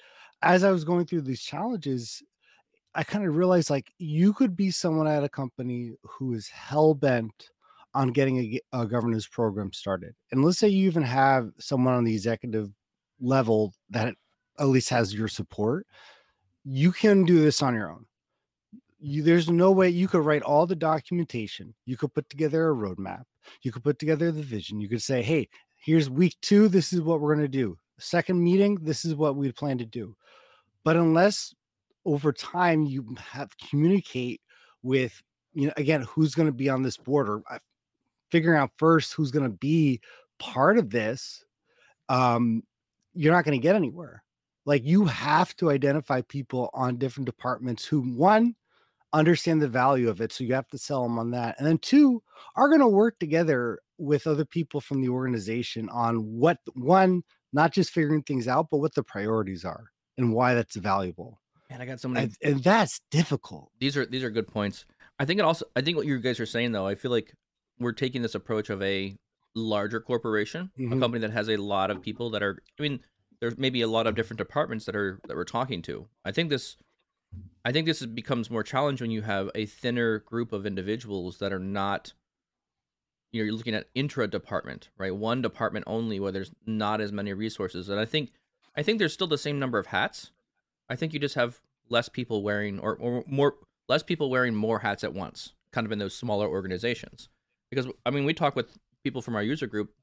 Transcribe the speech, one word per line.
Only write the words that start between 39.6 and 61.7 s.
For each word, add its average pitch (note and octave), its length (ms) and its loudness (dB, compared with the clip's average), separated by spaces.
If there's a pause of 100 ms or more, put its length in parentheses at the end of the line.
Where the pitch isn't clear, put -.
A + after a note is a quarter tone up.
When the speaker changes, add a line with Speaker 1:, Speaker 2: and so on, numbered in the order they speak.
Speaker 1:
part E3 380 4
of D3+ 140 2
this, A2+ 540 -4 (640)
um, A#2+ 540 2 (500)
you're D#3 200 4
not F3 120 6
gonna C#3+ 140 2
get E3 160 4
anywhere. D#3 480 -4 (420)
Like, C#3 200 2
you F#3 200 6
have D3+ 520 2
to E3 140 2
identify C#3 500 0
people B2+ 520 -6
on B2+ 240 -2
different C3 300 -4
departments B2 580 -6
who, D3+ 160 0
one, F#3+ 540 4 (580)
understand D#3 480 4
the D3 80 2
value B2 400 2
of G2 120 -2
it, A2 120 -6
so C3 100 -8
you A#2+ 120 -2
have C3 140 -4
to C#3 80 -14
sell C3 280 -4
'em A#2 140 -2
on A#2 120 -4
that, A#2+ 280 -4
and C#3+ 80 0
then D#3+ 100 4
two, C4 460 4 (320)
are C#4 140 6
gonna C#4+ 200 8
work G#3+ 300 4
together D3 600 0 (180)
with D3 300 0
other D3+ 180 0
people D3 360 -6
from C#3 200 -4
the B2+ 80 0
organization A#2 800 -4
on A#2 280 0 (220)
what, E3 200 4 (140)
one, F3+ 500 4 (300)
not D3+ 200 4
just - 180 0
figuring D3+ 320 0
things B2 240 -4
out, C#3+ 240 0
but D3 80 2
what D3+ 160 -2
the C3+ 80 -2
priorities G2 640 -4
are A2 260 -12 (260)
and A#2+ 160 2
why B2 220 4
that's A#2 200 -2
valuable. F#2 640 -4 (280)
Speaker 2:
Man, B2+ 120 -16